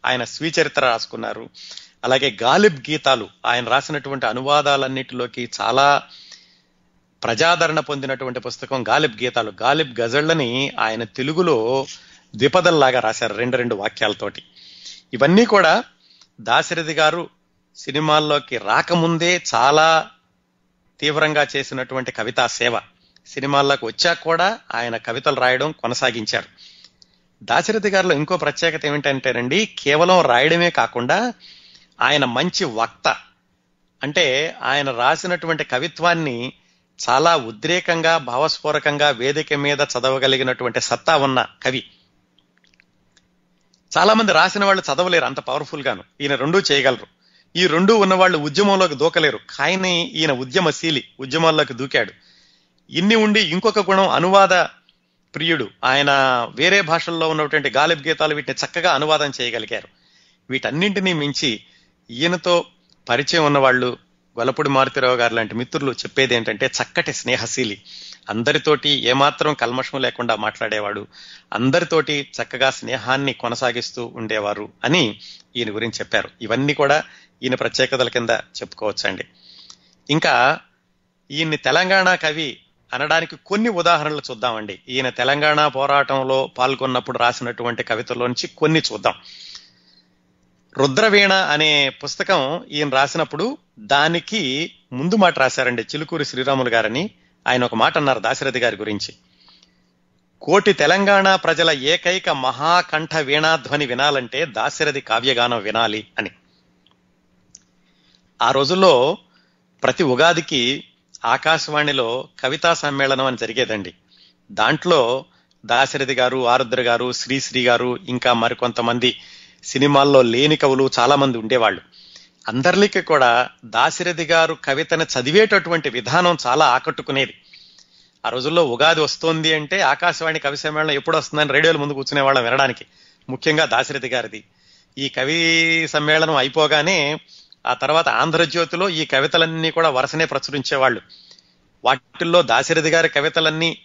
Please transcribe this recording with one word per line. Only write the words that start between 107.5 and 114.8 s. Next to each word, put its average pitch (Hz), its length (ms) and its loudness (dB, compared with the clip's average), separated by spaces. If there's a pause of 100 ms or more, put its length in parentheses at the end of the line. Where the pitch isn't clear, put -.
ఆ 117 100 2
రోజుల్లో 147 640 2 (640)
ప్రతి 127 200 0
ఉగాదికి 139 800 0 (420)
ఆకాశవాణిలో 135 1000 0 (120)
కవితా 160 340 0
సమ్మేళనం 139 520 -2
అని 127 120 -2
జరిగేదండి. 110 560 -4 (580)
దాంట్లో 131 720 2 (400)